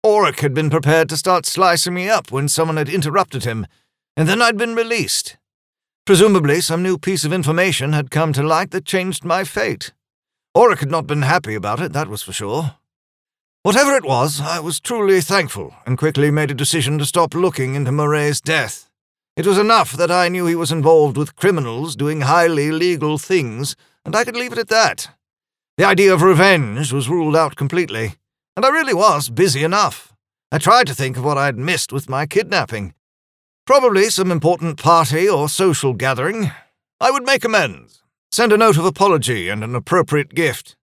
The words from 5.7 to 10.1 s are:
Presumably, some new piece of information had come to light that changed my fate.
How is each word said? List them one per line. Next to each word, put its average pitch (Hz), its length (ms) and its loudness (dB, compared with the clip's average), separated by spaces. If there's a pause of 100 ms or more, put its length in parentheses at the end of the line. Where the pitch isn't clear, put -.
Presumably, 180 580 4
some 165 200 -2
new 180 160 -2
piece 165 260 -4
of 156 80 -2
information 165 640 0
had 147 160 -2
come 156 240 -2
to 139 80 -2
light 160 300 0
that 185 140 -6
changed 185 380 -4
my 175 200 -2
fate. - 500 -6 (640)